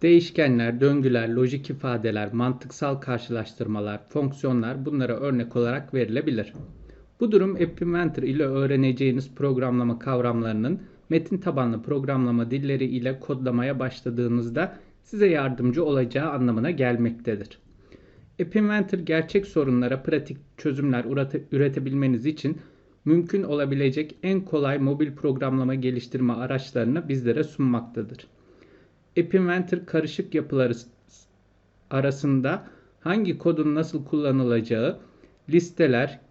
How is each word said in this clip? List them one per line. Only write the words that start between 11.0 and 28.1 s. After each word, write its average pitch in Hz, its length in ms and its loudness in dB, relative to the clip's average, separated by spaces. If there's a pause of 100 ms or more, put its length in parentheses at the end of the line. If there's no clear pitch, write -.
metin 160 300 0
tabanlı 123 440 -2
programlama 131 680 0
dilleri 135 340 -2
ile 127 360 -4
kodlamaya 127 580 -2
başladığınızda 120 1000 -2 (240)
size 208 260 2
yardımcı 131 560 2
olacağı 139 460 0
anlamına 123 400 2
gelmektedir. 120 880 -2 (800)
App 170 160 -4
Inventor 208 420 2
gerçek 165 480 0
sorunlara 131 560 0
pratik 143 340 -2 (200)
çözümler 139 480 0
urate-, 139 480 -2
üretebilmeniz 135 720 0
için 151 320 -2 (460)
mümkün 170 380 2
olabilecek 143 800 0
en 190 180 0
kolay 143 380 0
mobil 143 340 0
programlama 131 640 0
geliştirme 127 580 0
araçlarını 131 760 -2
bizlere 131 360 0
sunmaktadır. 120 800 -4 (920)